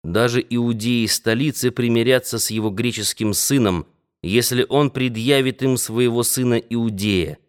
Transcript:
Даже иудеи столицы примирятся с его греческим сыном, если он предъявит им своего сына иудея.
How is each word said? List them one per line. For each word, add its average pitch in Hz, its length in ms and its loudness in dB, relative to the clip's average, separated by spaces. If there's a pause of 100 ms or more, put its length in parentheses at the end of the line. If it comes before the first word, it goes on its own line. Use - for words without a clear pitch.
Даже 117 380 0
иудеи 120 640 0
столицы 127 680 0
примирятся 120 680 0
с - 120 -4
его 110 200 -2
греческим 107 640 -2
сыном, 101 520 0 (360)
если 120 440 2
он 139 240 2
предъявит 127 720 0
им 131 140 2
своего 120 460 0
сына 123 320 0
иудея. 101 840 -2 (100)